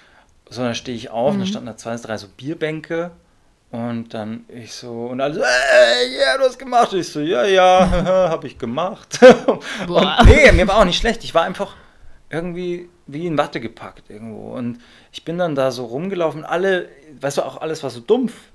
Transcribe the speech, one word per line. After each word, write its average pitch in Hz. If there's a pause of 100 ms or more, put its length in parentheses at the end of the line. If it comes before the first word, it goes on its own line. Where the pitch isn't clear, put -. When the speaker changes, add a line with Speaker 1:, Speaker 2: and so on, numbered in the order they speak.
(500)
Speaker 1:
So, 117
dann 120
stehe 123
ich 113
auf, 117
Speaker 2:
Mhm. -
Speaker 1:
und -
da 190
standen 151
da 110
zwei, 117
drei 110
so 101 (100)
Bierbänke 160 (580)
und 117
dann 113
ich 113
so, 117
und 127
alle 143
so, 440
„Ey, 247
ja, 269
du 269
hast 254
gemacht.“ 247
Ich 175
so, 151
„Ja, 196
ja, 185
<laughs> 180
hab 160
ich 127
gemacht.“ 156
<laughs> -
Speaker 2:
Boah. 156
Speaker 1:
Und 233
nee, 277
mir 269
war 196
auch 220
nicht 175
schlecht, 226
ich -
war 165
einfach 190 (540)
irgendwie 175 (160)
wie 151
in 156
Watte 147
gepackt -
irgendwo 107
und 120 (320)
ich -
bin 170
dann 170
da 135
so 120
rumgelaufen, 156
alle, 185 (300)
weißt 139
du, 165
auch -
alles 160
war 139
so 120
dumpf 233 (200)